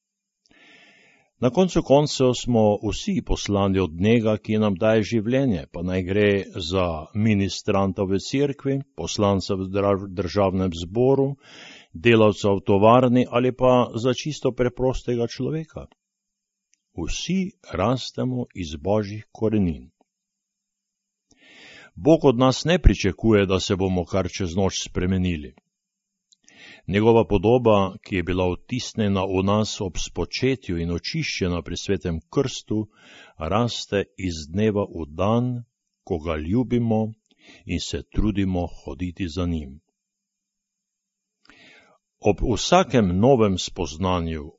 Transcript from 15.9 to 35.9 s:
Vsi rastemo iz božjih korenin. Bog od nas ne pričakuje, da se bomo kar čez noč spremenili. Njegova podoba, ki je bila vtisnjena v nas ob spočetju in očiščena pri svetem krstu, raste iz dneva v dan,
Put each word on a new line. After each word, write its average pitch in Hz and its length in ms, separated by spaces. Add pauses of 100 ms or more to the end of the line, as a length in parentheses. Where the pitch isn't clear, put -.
Vsi 180 580 (200)
rastemo 123 840
iz 80 220
božjih 101 560
korenin. 92 580 (2000)
Bog 151 300
od 127 140
nas 131 260
ne 175 140
pričakuje, 101 680
da 92 140
se 101 160
bomo 92 280
kar 92 260
čez 87 260
noč 95 320
spremenili. 90 680 (1300)
Njegova 110 380
podoba, 104 800
ki - 140
je 90 60
bila 90 300
vtisnjena 101 720
v 95 200
nas 104 360
ob 92 160
spočetju 98 840
in 85 120
očiščena 87 720
pri - 140
svetem 87 420 (160)
krstu, 110 540 (500)
raste 101 640 (140)
iz 85 240 (100)
dneva 101 320
v 85 240
dan, 117 560 (400)